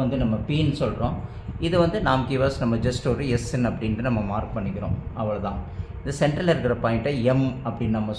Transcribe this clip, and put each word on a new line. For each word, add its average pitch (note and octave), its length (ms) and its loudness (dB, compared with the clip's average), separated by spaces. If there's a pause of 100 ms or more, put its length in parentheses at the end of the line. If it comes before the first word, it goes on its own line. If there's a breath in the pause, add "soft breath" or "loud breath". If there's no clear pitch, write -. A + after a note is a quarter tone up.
வந்து B2+ 200 0
நம்ம A2 120 2 (140)
பின்னு D3 340 2
சொல்றோம். A#2 340 -2 (500 loud breath)
இது F3 180 2
வந்து F3+ 140 2 (100)
நாம் C3 220 4
கிவர்ஸ் C3+ 320 2
நம்ம A#2 140 2 (100)
just B2 260 0
ஒரு B2 120 0 (120)
எஸ்ன்னு A#2+ 340 0
அப்படின்ட்டு A2 380 -2
நம்ம A2 140 2 (100)
மார்க் G#2+ 240 -2
பண்ணிக்கிறோம், G2 400 -2 (240)
அவ்வளவுதான். G2+ 380 -2 (420 loud breath)
இந்த C#3 200 -6
சென்டர்ல D#3+ 340 2
இருக்கிற A#2+ 200 2 (100)
பாயிண்ட்டை A#2 280 2 (200)
எம் C3 140 4 (200)
அப்படின்னு A2 320 0
நம்ம G#2+ 200 -2